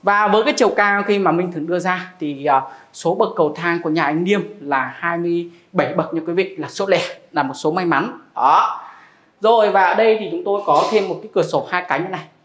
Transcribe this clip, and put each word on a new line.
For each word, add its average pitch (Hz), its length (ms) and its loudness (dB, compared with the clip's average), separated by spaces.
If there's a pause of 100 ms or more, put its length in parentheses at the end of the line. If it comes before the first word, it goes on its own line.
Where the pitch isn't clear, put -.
Và 202 260 2
với 214 160 4
cái 285 120 2
chiều 233 120 4
cao 202 340 2
khi 202 160 0
mà 180 140 2
Minh 175 200 0
Thường 160 140 -6
đưa 175 120 -2
ra 180 420 -4
thì, 143 240 -6
ờ, 139 160 4 (320)
số 165 220 -2
bậc 202 220 0
cầu 151 200 2
thang 170 260 -2
của 165 80 -4
nhà 156 140 0
anh 156 200 0
Niêm 196 160 2 (200)
là 131 360 -4
hai 170 220 -4
mươi 170 320 -2 (220)
bảy 147 220 0
bậc 156 200 -4
nha 160 120 -4
quý 175 60 -4
vị, 185 260 -2
là 143 100 -8
số - 180 -6
lẻ, 190 140 4 (320)
là 151 100 0
một 135 120 -4
số 151 160 -2
may 180 140 -2
mắn. 165 340 0 (160)
Đó. - 460 2 (600)
Rồi, 214 300 4
và 190 140 4
ở 180 100 2
đây 220 260 4
thì 185 100 -8
chúng 170 140 -6
tôi 202 220 -2
có 151 240 4
thêm 202 180 2
một 175 140 -6
cái - 120 -16
cửa 185 80 2
sổ 151 280 -2
hai 180 180 -2
cánh 139 140 -2
như 185 60 -6
này. 175 160 -8 (200)